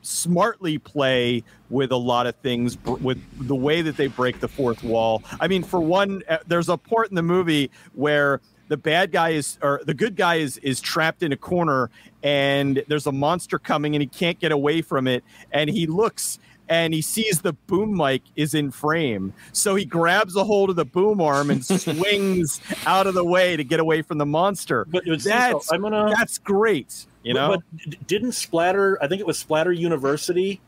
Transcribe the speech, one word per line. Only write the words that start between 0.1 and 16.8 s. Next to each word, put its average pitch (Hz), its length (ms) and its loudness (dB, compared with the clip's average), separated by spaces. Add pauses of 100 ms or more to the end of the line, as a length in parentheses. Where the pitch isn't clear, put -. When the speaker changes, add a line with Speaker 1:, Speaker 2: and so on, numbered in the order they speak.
Speaker 1:
play 123 640 0 (260)
with 127 220 -2
a 127 60 2
lot 123 320 2
of 113 80 -6
things, 123 400 -2
br-, - 160 -8
with - 280 -4 (280)
the 139 80 0
way 147 260 0
that 151 140 -4
they 143 100 0
break 123 320 -2
the 123 80 -4
fourth 120 380 -4
wall. 113 400 0 (160)
I 165 80 0
mean, 185 160 0
for 180 160 0
one, 190 480 0
uh, 160 180 0
there's 170 220 0
a 175 80 2
part 226 320 0
in 190 80 -6
the 165 60 0
movie 170 500 2 (220)
where 143 460 2 (280)
the 147 80 -2
bad 165 340 0
guy 170 200 2
is, 151 320 -4
or 143 220 0
the 156 100 -4
good 208 200 -2
guy 175 220 2
is, 151 220 -2
is 135 220 -4
trapped 160 440 -2
in 143 80 -2
a 131 40 -2
corner, 147 540 0 (320)
and 139 640 0
there's 147 200 -2
a 143 60 -2
monster 156 460 -2
coming, 151 380 -2
and 147 60 0
he 135 40 -2
can't 170 320 -4
get 160 140 0
away 147 280 0
from 135 280 -2
it, 123 160 0 (260)
and 147 200 0
he 170 160 -2
looks, 190 520 -2 (320)
and 165 220 2